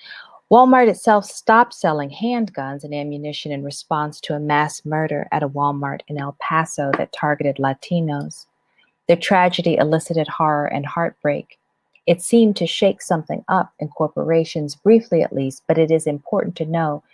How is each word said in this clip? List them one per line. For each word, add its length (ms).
Walmart 360
itself 380
stopped 480
selling 360
handguns 720
and 100
ammunition 580
in 120
response 580
to 140
a 40
mass 460
murder 460
at 120
a 60
Walmart 580
in 120
El 200
Paso 580
that 140
targeted 460
Latinos. 880
The 80
tragedy 640
elicited 500
horror 380
and 200
heartbreak. 720
It 160
seemed 320
to 100
shake 380
something 440
up 300
in 120
corporations, 840
briefly 480
at 140
least, 320
but 100
it 140
is 160
important 480
to 100
know 380